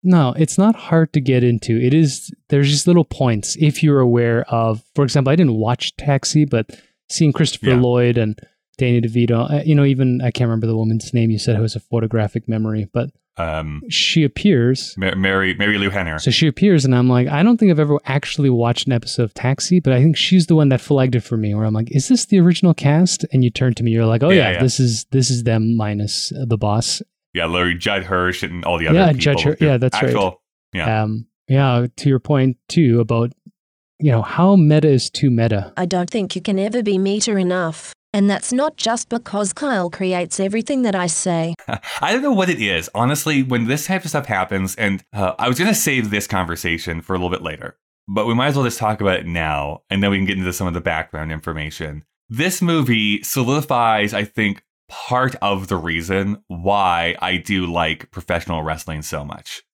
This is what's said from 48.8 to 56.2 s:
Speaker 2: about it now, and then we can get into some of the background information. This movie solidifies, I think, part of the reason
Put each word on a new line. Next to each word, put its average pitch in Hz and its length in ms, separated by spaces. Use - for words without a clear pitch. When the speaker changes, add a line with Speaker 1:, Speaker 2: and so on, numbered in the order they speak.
Speaker 2:
about 92 180
it - 60
now, 76 640
and 98 120
then 101 80
we 98 60
can 95 100
get 98 120
into 92 160
some 95 120
of 87 80
the 85 60
background 80 520
information. 78 720
This 160 320
movie 117 600
solidifies, 120 920
I 104 100
think, 101 400
part 131 540
of 98 260
the 98 80
reason 87 720